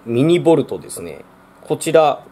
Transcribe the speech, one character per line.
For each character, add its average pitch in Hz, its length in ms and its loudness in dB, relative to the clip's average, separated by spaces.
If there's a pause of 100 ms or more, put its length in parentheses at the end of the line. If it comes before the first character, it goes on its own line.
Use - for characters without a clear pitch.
ミ 117 200 0
ニ 170 160 2
ボ 160 160 4
ル 127 100 -2
ト 95 120 -8
で - 120 -18
す - 100 -14
ね。 80 240 -16 (380)
こ - 160 -6
ち - 120 -6
ら、 156 420 2